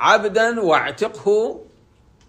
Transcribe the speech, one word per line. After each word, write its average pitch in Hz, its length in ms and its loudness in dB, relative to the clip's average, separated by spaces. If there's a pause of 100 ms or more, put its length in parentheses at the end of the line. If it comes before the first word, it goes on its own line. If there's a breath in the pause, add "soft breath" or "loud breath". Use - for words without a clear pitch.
عبدا 214 600 2
واعتقه 202 1000 -2 (680)